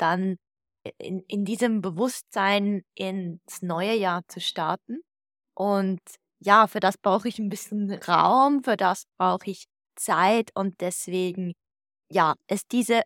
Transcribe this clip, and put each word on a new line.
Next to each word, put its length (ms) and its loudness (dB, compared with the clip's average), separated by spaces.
dann 340 0
in, 300 -8
in 160 -4
diesem 360 0
Bewusstsein 1000 -2
ins 680 -8
neue 320 -2
Jahr 320 -2
zu 140 -16
starten. 600 -6
Und 460 0
ja, 260 6
für 140 -6
das 180 0
brauche 300 0
ich 100 -8
ein 120 -4
bisschen 420 -6
Raum, 720 4
für 120 0
das 280 0
brauche 320 0
ich 180 -10
Zeit 600 2
und 260 -4
deswegen, 720 -4
ja, 240 2
ist 240 -4
diese 340 2